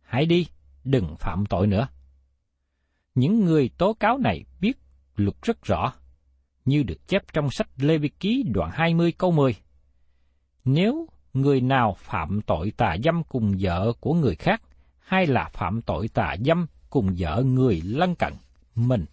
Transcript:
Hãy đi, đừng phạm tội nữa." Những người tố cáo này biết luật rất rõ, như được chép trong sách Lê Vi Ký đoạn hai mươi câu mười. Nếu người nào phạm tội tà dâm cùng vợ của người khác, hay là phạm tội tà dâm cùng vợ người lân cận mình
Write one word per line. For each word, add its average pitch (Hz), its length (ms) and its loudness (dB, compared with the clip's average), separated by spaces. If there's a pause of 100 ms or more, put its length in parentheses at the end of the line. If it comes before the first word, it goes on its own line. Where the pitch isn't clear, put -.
Hãy 135 240 -2
đi, 170 220 2 (360)
đừng 101 360 0
phạm 92 260 -2
tội 98 220 0
nữa." 107 200 2 (1300)
Những 185 300 2
người 156 320 4
tố 202 160 2
cáo 226 240 0
này 110 260 -2 (180)
biết 220 160 -2 (380)
luật 101 260 -2
rất - 220 -4
rõ, 98 300 -2 (720)
như 143 180 2
được - 240 -8
chép - 260 -2
trong 147 180 0
sách - 160 -4 (100)
Lê 151 200 2
Vi 147 120 -2
Ký 233 340 -2 (100)
đoạn 90 200 -2
hai 165 200 0
mươi 170 240 2
câu 185 140 0
mười. 139 240 4 (1080)
Nếu 214 420 0 (260)
người 135 280 2
nào 123 380 2
phạm 92 420 -4
tội 92 360 -2
tà 98 260 2
dâm 165 200 0
cùng 107 360 0
vợ 98 400 0
của 143 140 -2
người 135 220 0
khác, 208 260 -2 (380)
hay 190 280 0
là 117 260 0
phạm 107 280 -4
tội 95 260 -4
tà 78 280 -2 (100)
dâm 165 200 0 (240)
cùng 95 280 0
vợ 87 280 -2
người 127 400 2
lân 165 300 -2
cận 76 180 -4 (420)
mình 117 380 0